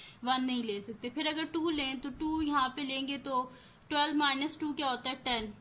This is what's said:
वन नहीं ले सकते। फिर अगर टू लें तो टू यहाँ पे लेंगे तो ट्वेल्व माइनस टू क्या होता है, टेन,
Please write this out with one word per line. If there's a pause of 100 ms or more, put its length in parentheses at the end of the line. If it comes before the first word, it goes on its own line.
(240)
वन
नहीं
ले
सकते।
फिर
अगर
टू
लें
तो
टू
यहाँ
पे
लेंगे
तो (380)
ट्वेल्व
माइनस
टू
क्या
होता
है,
टेन,